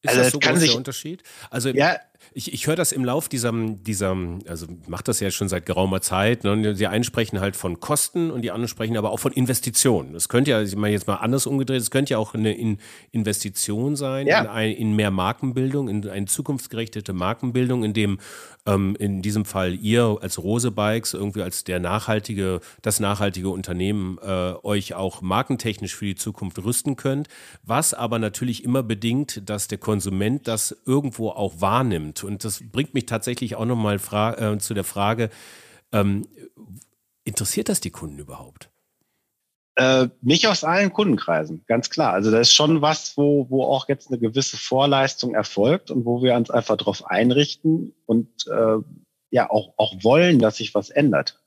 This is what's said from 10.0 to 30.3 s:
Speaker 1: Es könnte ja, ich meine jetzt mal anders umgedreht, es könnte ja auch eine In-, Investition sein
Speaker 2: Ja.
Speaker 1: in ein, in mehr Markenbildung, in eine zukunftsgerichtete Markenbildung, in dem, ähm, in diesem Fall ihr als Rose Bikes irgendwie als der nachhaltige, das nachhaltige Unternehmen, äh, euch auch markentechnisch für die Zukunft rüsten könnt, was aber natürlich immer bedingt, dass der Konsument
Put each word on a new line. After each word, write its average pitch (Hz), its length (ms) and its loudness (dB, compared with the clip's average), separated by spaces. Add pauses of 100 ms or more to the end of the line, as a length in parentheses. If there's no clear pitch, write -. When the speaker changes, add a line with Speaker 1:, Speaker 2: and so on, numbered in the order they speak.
Speaker 1:
Es 85 140 -4
könnte 135 220 2
ja, 110 120 4
ich 101 140 -4
meine 104 160 2
jetzt 101 140 0
mal 101 100 0
anders 127 300 0
umgedreht, 131 340 0
es 110 100 -4
könnte 139 220 0
ja 117 60 0
auch 107 160 -4
eine 107 180 0
In-, 107 260 -2 (320)
Investition 107 840 -2
sein 135 300 -4
Speaker 2:
Ja. 175 160 4
Speaker 1:
in 107 40 -2
ein, 110 260 0
in 107 240 0
mehr 107 140 4
Markenbildung, 127 760 -2
in 101 200 -4
eine 98 180 -6
zukunftsgerichtete 117 840 -6
Markenbildung, 120 720 0
in 107 100 0
dem, 101 240 2 (480)
ähm, 98 320 2
in 101 240 -2
diesem 104 220 0
Fall 92 300 -2
ihr 107 460 2
als 92 220 -8
Rose 117 280 0
Bikes 107 440 0
irgendwie 101 280 -4
als 90 220 -6
der 90 160 -2
nachhaltige, 98 800 -2 (220)
das 107 180 0
nachhaltige 98 480 0
Unternehmen, 92 760 -4
äh, 90 400 -2
euch 104 320 -4
auch 92 280 -6
markentechnisch 107 720 -2
für 104 120 -8
die 95 100 -4
Zukunft 101 460 -8
rüsten 123 340 -2
könnt, 139 320 -2 (340)
was - 320 0
aber 117 240 -2
natürlich 113 460 -4
immer 127 180 0
bedingt, 113 680 -2
dass 104 200 -4
der 104 100 -6
Konsument 101 680 0